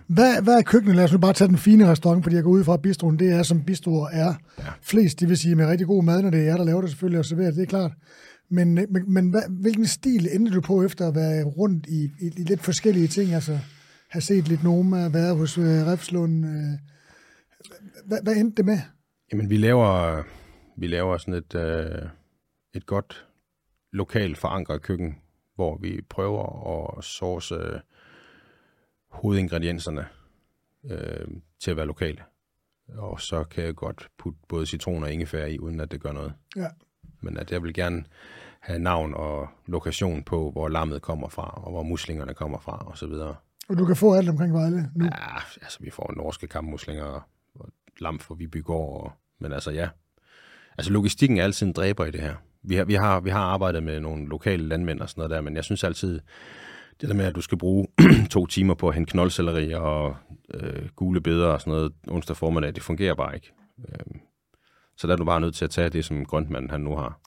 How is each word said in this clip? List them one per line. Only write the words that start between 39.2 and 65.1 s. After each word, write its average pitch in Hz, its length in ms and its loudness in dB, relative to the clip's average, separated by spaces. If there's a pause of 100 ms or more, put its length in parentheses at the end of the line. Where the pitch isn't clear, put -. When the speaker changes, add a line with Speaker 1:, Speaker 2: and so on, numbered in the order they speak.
Speaker 2:
lokation 82 560 -4
på, 78 280 -4
hvor 78 160 -4
lammet 78 340 -4
kommer 78 280 -8
fra, 80 340 -12
og 87 80 -12
hvor 87 120 -8
muslingerne 78 500 -8
kommer 76 260 -8
fra, - 280 -14
og - 100 -16
så - 100 -12
videre. 76 280 -10 (340)
Speaker 1:
Og 185 80 -2
du 180 80 2
kan 175 100 2
få 202 200 6
alt 185 140 4
omkring 160 240 0
Vejle 165 420 -2
nu? 170 100 0
Speaker 2:
Ja, - 300 -6 (260)
altså, - 200 -18
vi - 80 -14
får - 280 -12
norske 78 300 -10
kammuslinger 76 800 -10 (280)
og - 140 -20 (300)
lam 80 200 -8
fra - 160 -18
Vibygård, 80 680 -8
og, 71 80 -12 (280)
men 73 140 -10
altså, 73 180 -8
ja. 78 180 -4 (880)
Altså, 82 140 -4
logistikken 104 460 2
er 87 60 2
altid 101 240 0
en 85 60 0
dræber 95 320 0
i 78 60 -6
det 78 100 -8
her. 76 140 -6 (280)
Vi 92 120 -2
har, 95 100 2
vi 104 80 0
har, 98 260 4
vi 92 100 -4
har 98 120 0
arbejdet 92 420 -2
med 78 160 -6
nogle 76 280 -8
lokale 80 400 -2
landmænd 80 340 -4
og - 80 -10
sådan - 100 -14
noget 80 120 -6
der, 80 100 -4
men 76 140 -8
jeg 80 80 -6
synes - 200 -6
altid, 87 360 -4 (840)
det 143 80 -4
der 101 60 0
med, 98 100 0
at 90 100 -4
du 85 60 -6
skal - 160 -4
bruge 95 300 0 (220)
<clears throat> 113 220 6
to 90 140 2
timer 95 280 2
på 87 160 -2
at 76 60 0
hente 82 160 -2
knoldselleri 85 640 0
og, 76 420 -4 (380)
øh, - 420 -10
gule 92 260 0
beder 85 260 2
og 76 140 0
sådan 80 120 -6
noget 78 200 -2 (140)
onsdag 82 300 -6
formiddag, 80 380 -2
det - 80 -12
fungerer 85 320 -2
bare 69 200 -6
ikke. - 180 -18 (360)
Øhm, - 300 -14 (800)
så 82 100 -6
der 87 60 4